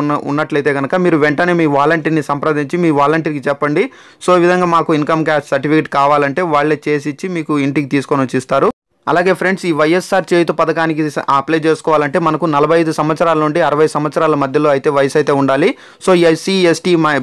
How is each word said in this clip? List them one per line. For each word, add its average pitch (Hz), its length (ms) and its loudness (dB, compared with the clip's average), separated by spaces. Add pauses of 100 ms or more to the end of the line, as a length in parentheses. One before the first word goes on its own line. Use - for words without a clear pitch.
ఉన్న-, 147 180 -2 (120)
ఉన్నట్లయితే 147 460 -2
కనుక 139 180 -4 (100)
మీరు 170 180 2
వెంటనే 151 380 0
మీ 160 60 2 (100)
వాలంటీర్ని 156 520 0
సంప్రదించి 147 560 -2
మీ 165 140 2
వాలంటీర్కి 151 500 0
చెప్పండి. 147 340 -2 (420)
So, 180 140 2
ఈ 170 60 4
విధంగా 180 300 2
మాకు 160 240 0
ఇన్కమ్ 160 300 0
క్యాస్ట్ 151 240 -2
సర్టిఫికెట్ 147 440 0
కావాలంటే 143 460 2 (100)
వాళ్ళే 147 240 2 (120)
చేసిచ్చి 147 480 -4
మీకు 156 160 -6 (120)
ఇంటికి 143 300 -2
తీసుకొని 139 300 0
వచ్చి 127 180 -4
ఇస్తారు. 143 260 0 (380)
అలాగే 175 340 2
ఫ్రెండ్స్, 190 300 -2
ఈ - 100 0
వైఎస్ఆర్ 175 520 0
చేయూత 175 280 2
పథకానికి 160 420 -2 (140)
స-, - 80 -6 (140)
అప్లై 156 280 -2
చేసుకోవాలంటే 156 640 0
మనకు 156 260 -2
నలభై 151 280 2
ఐదు 160 180 -2
సంవత్సరాల 160 460 0
నుండి 156 240 0
అరవై 151 260 2
సంవత్సరాల 151 380 0 (100)
మధ్యలో 147 300 0
అయితే 143 240 0
వయసు 139 240 0
అయితే 147 180 0
ఉండాలి. 139 300 2 (360)
So, 185 80 4 (160)
ఎస్సీ, 175 260 -2 (180)
ఎస్టీ, 175 200 0 (120)
మై-, 147 160 0